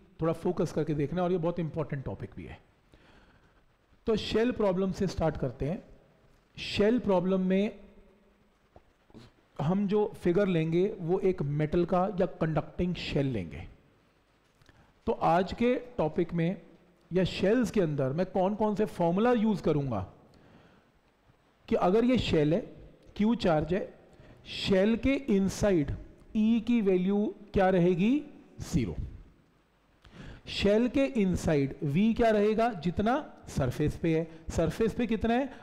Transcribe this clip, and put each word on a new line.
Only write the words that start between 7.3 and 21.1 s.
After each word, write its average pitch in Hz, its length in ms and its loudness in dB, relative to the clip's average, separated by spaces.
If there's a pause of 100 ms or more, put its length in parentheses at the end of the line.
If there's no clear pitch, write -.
में 190 400 0 (1800)
हम 185 300 0
जो 208 180 2 (100)
figure 185 300 2
लेंगे 170 400 2 (140)
वो 175 200 0
एक 185 220 0
metal 151 420 0
का 180 220 0 (140)
या 180 60 2 (140)
conducting 160 560 -2
shell 143 300 -2
लेंगे। 90 400 -6 (1400)
तो 226 60 -2
आज 175 400 0
के 240 220 2 (240)
topic 165 360 -2
में 170 260 0 (500)
या 180 140 2
shells 208 460 0
के 214 100 0
अंदर 143 320 0
मैं 180 140 -2
कौन 196 280 0
कौन 214 200 0
से 214 120 0
formula 185 460 2
use 214 300 0
करूँगा 139 380 0 (1700)